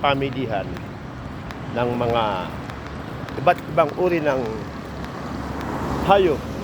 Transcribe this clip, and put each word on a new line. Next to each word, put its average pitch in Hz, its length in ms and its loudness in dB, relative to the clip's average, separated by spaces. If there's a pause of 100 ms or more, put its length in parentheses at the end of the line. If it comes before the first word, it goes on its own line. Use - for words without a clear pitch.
pamilihan 131 640 2 (1120)
ng 120 160 4
mga 117 300 2 (1120)
iba't 165 240 6
ibang 156 320 2
uri 175 240 2
ng 143 240 2 (1700)
hayop. 185 320 6 (220)